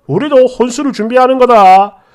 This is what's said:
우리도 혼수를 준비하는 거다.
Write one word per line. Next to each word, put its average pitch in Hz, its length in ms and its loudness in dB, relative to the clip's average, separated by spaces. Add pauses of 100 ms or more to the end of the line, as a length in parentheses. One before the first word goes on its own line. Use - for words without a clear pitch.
우리도 262 400 0
혼수를 254 460 -6
준비하는 254 440 -2
거다. 208 600 2 (180)